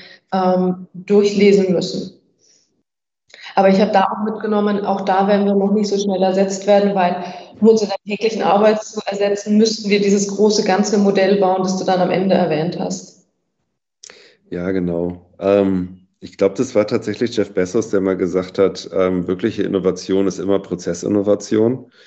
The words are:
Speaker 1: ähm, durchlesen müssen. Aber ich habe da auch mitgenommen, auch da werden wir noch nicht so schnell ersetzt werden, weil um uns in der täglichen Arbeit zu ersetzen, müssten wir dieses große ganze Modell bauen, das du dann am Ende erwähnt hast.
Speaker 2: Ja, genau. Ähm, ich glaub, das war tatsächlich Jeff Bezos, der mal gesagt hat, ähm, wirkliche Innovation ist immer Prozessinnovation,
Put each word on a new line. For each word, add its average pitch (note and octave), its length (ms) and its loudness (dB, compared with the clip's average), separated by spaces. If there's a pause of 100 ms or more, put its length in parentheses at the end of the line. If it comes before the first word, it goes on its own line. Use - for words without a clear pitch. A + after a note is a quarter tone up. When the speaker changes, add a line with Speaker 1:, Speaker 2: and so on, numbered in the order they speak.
(320)
Speaker 1:
ähm, F#3 640 0
durchlesen G3+ 800 2
müssen. - 380 -4 (1500)
Aber G3 120 6
ich G3 100 4
habe G#3 120 2
da F#3+ 120 4
auch G#3 220 -4
mitgenommen, G#3 600 -2
auch G3 160 -2
da G3 280 0
werden G3+ 160 2
wir G3+ 100 2
noch G3 160 2
nicht G#3 160 0
so G3 100 -2
schnell G3 240 -2
ersetzt F#3+ 460 0
werden, G3+ 260 4
weil F3+ 300 0 (380)
um A3 80 6
uns A3 120 6
in G3+ 60 -2
der G3 180 -6
täglichen G#3 360 -4
Arbeit G#3 420 2
zu - 220 -12
ersetzen, G3+ 520 -2
müssten A3 320 2
wir G3+ 120 2
dieses G3 260 2
große G#3+ 380 0
ganze G#3 320 0
Modell G3 420 2
bauen, F#3 240 2
das F#3 140 -2
du - 80 -6
dann F#3 160 0
am F3+ 100 0
Ende F#3 240 0
erwähnt D#3+ 420 -2
hast. - 480 -10 (1200)
Speaker 2:
Ja, F2 220 -6
genau. F2+ 540 -4 (140)
Ähm, F#2+ 600 2 (180)
ich - 180 -18
glaub, G2 180 2
das - 200 -4
war G#2 100 4
tatsächlich G#2 520 -4
Jeff G2+ 160 -2
Bezos, F#2+ 380 -2
der G2 100 0
mal F#2+ 160 0
gesagt F2+ 420 -2
hat, F#2 340 0
ähm, F#2 320 0
wirkliche G2 380 -4
Innovation F#2+ 640 0
ist F#2 120 -6
immer F#2+ 200 0
Prozessinnovation, G#2 1300 -2 (180)